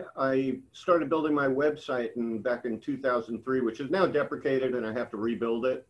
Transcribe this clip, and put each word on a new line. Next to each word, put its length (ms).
I 420
started 360
building 260
my 120
website 720
in, 260
back 220
in 160
two 160
thousand 480
three, 160
which 200
is 100
now 160
deprecated, 680
and 120
I 60
have 180
to 80
rebuild 480
it. 240